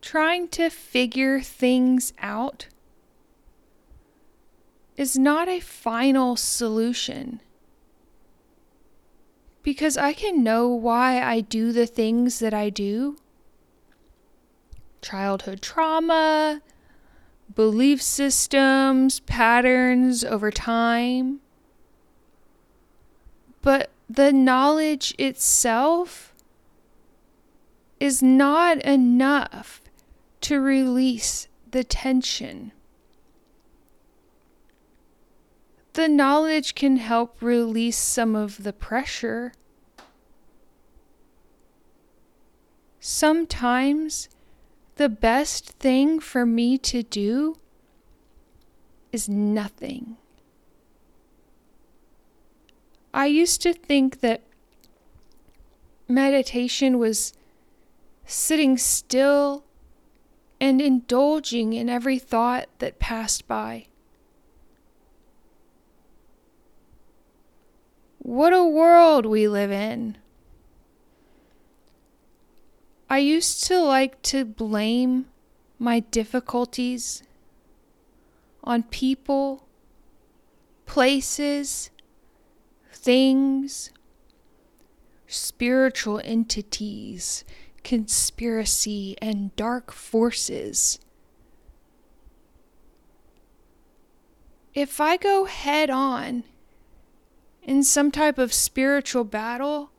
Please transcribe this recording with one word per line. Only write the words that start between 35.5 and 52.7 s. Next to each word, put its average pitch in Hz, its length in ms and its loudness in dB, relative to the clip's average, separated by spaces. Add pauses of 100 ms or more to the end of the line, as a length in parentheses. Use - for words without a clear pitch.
The 320 140 2
knowledge 294 680 2
can 269 220 2
help 233 440 -2
release 233 560 0
some 226 400 -2
of 208 280 -8
the 202 100 -8
pressure. 240 800 -6 (3500)
Sometimes 302 1300 -2 (680)
the 285 120 2
best 226 640 -2
thing 277 500 2
for 247 240 -4
me 233 320 2
to 247 260 -4
do 233 540 -2 (1500)
is 220 160 -8
nothing. 208 920 -4 (3000)